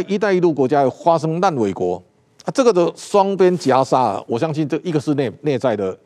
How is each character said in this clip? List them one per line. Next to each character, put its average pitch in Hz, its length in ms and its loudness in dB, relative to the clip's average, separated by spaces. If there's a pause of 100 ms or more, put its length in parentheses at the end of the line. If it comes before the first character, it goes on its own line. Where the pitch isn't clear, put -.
一 190 100 -2
带 202 160 0
一 185 60 2
路” 170 160 2
国 131 140 0
家 143 140 2
有 131 80 2
发 165 280 0
生 160 220 -4
烂 190 160 2
尾 104 160 0
国 90 280 -4 (440)
啊， - 100 -6
这 277 80 0
个 240 100 6
的 170 220 2
双 196 420 0
边 180 220 4
夹 131 240 2
杀 135 160 0
啊， 110 300 -2
我 117 100 -2
相 156 160 -2
信 151 140 -2
这 156 160 -4
一 175 80 -4
个 151 80 0
是 151 140 -2
内-， 135 140 -2 (140)
内 147 160 -2
在 113 180 0
的 95 280 -4